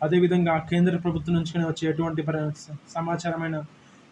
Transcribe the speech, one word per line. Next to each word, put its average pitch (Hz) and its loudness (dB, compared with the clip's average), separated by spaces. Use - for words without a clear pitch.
అదేవిధంగా 175 4
కేంద్ర 175 4
ప్రభుత్వం 165 -2
నుంచి 165 -2
కానీ 170 0
వచ్చే 160 -4
ఎటువంటి 160 -2
పరి-, 156 -2
సమాచారమైన 165 -4